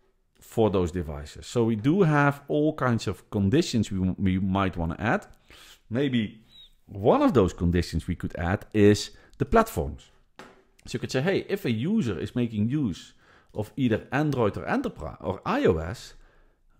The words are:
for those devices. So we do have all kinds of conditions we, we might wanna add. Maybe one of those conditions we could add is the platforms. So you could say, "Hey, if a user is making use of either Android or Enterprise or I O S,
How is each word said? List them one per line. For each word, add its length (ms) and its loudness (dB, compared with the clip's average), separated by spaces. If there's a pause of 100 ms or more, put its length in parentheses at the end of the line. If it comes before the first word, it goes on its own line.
(400)
for 300 0
those 220 2
devices. 540 -10
So 200 0
we 100 0
do 260 2
have 460 4
all 260 0
kinds 340 -2
of 220 -8
conditions 640 2
we, 80 -4
we 400 0
might 360 0
wanna 240 -4
add. 280 -2 (600)
Maybe 520 -2 (460)
one 340 2
of 120 2
those 200 4
conditions 540 0
we 80 -4
could 220 -8
add 360 -2
is 380 6 (260)
the 80 -2
platforms. 640 0 (800)
So 80 -8
you 40 -8
could 120 -8
say, 100 0
"Hey, 260 0
if 160 -4
a 80 0
user 480 -2
is 160 -8
making 340 0
use 440 -4 (400)
of 220 -6
either 360 0
Android 460 0
or 80 -8
Enterprise 560 -6
or 240 -6
I 200 -2
O 120 4
S, 380 -10 (640)